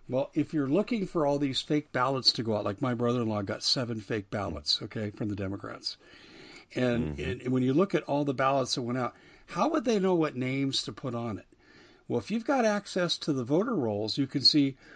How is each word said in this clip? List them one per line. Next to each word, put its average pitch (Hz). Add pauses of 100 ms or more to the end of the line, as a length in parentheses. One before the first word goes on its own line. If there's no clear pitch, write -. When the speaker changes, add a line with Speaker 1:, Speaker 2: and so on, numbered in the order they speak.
Speaker 1:
Well, 131
if 147
you're 143
looking 196
for 160
all 143
these 147
fake 151
ballots 131
to 123
go 107
out, 107
like 107
my 123
brother-in-law 117
got 101
seven 117
fake 107
ballots, 95
okay, 107
from 107
the 101
Democrats. 98 (800)
And, 127
Speaker 2:
Mm-hmm. 127
Speaker 1:
and 131
when 131
you 131
look 196
at 170
all 143
the 143
ballots 135
that 139
went 120
out, 120 (320)
how 214
would 311
they 226
know 185
what 156
names 135
to -
put 120
on 117
it? - (600)
Well, 120
if 113
you've 226
got 269
access 196
to 156
the 131
voter 185
rolls, 110
you 139
can 135
see, 139 (200)